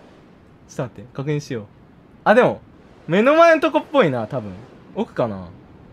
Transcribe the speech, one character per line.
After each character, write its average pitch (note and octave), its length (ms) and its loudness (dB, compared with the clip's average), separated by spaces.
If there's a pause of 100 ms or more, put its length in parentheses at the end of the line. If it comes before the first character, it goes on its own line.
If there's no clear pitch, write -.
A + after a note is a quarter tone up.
(680)
ち - 120 -12
ょ C3+ 40 -4
っ A#2 40 -10
と - 60 -20
待 G#2 60 -20
っ G#2 40 -18
て、 A#2+ 80 -20
確 C#3 180 -8
認 D3 100 -4
し D3 120 -12
よ A2 100 -8
う。 - 20 -16 (580)
あ、 G3+ 120 4
で A#3+ 80 4
も、 A#2 180 0 (480)
目 F#3 140 2
の C#4 120 4
前 E4 220 6
の - 40 -2
と D#4+ 120 0
こ D4+ 80 0
っ - 40 -12
ぽ C4 200 2
い D3+ 60 0
な、 A#2 160 -6
多 C3+ 140 -8
分。 G2+ 120 -12 (420)
奥 A3 200 -8
か C3 120 -2
な？ F#2+ 220 -10 (440)